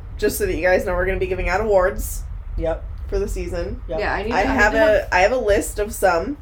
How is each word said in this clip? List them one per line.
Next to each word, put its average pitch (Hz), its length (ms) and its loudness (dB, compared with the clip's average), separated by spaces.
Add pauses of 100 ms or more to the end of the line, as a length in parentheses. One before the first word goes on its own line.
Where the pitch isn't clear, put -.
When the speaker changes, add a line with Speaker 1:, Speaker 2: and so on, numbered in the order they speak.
(180)
Speaker 1:
just 208 200 0
so 214 80 -2
that 185 100 -2
you 156 80 -4
guys 185 220 4
know, 180 80 -2
we're 180 120 0
gonna 185 140 0
be 185 80 0
giving 180 220 -2
out 190 120 2
awards 208 600 2 (340)
Speaker 2:
Yep. 160 260 -2 (240)
Speaker 1:
for 196 120 -2
the 202 80 -2
season. 180 600 -6
Speaker 2:
Yep. 160 120 -4
Speaker 3:
Yeah, 156 140 -2
I 185 100 -4
need 220 80 -4
Speaker 1:
I 190 120 2
Speaker 3:
to, - 60 0
I - 20 0
Speaker 1:
have 214 220 4
Speaker 3:
need 220 60 2
to 220 60 6
Speaker 1:
a, 214 160 6
Speaker 3:
have - 100 -6
Speaker 1:
I 180 80 4
have... 202 120 6
a 262 60 2
list 214 420 0
of 214 140 -4
some. 190 480 0